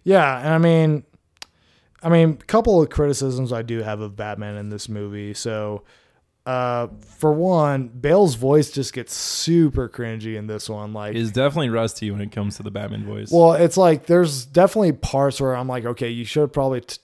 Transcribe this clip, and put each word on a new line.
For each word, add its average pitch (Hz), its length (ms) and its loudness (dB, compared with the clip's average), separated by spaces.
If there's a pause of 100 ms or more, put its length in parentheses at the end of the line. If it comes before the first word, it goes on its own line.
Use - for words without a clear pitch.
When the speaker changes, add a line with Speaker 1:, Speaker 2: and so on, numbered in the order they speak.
Speaker 1:
Yeah, 156 340 4
and 135 160 -6
I 160 40 4
mean, 160 460 4 (1000)
I 165 60 -2
mean, 165 320 6
a - 40 -20
couple 220 360 4
of 151 100 2
criticisms 131 640 -2
I 117 100 -4
do 117 200 -6
have 107 180 -6
of 104 160 -10
Batman 104 400 -8
in 104 120 -10
this 104 200 -10
movie. 104 460 -8
So, 107 480 -6 (640)
uh, 123 400 -4 (320)
for 156 140 2
one, 151 560 0
Bale's 143 480 2
voice 139 340 2
just 131 240 -6
gets - 200 -10
super 156 760 0
cringy 110 480 -8
in 107 100 -8
this 107 240 -8
one. 104 240 -10
Like, 107 200 -8
Speaker 2:
He's 113 180 -2
definitely 139 360 0
rusty 113 420 -2
when 101 120 -6
it 104 100 -10
comes 101 240 -6
to - 60 -16
the 101 80 -10
Batman 104 340 -8
voice. 104 260 -10
Speaker 1:
Well, 165 220 8
it's 165 240 2
like, 165 300 4
there's 156 400 2
definitely 185 460 4
parts 139 480 -2
where 131 160 0
I'm 127 120 -6
like, 127 160 -6
"Okay, 120 240 -6
you 117 160 -8
should 151 180 -2
have 143 100 0
probably 135 300 -2
t-, - 220 -16